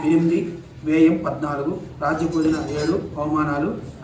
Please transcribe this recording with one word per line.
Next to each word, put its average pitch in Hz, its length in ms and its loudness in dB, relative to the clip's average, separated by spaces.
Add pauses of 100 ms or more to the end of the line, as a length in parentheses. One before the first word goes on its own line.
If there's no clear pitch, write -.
ఎనిమిది, 170 540 2 (240)
వ్యయం 160 420 4
పద్నాలుగు, 147 560 -4 (200)
రాజ్య 160 260 0
పూజన 156 420 0
ఏడు, 151 520 -2
అవమానాలు 151 560 0 (260)